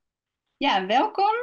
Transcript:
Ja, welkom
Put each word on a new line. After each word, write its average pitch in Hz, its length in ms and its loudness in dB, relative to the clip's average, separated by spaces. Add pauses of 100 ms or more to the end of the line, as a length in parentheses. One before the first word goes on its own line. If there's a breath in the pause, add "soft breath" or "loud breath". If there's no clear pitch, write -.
(600)
Ja, 220 260 0
welkom 392 580 0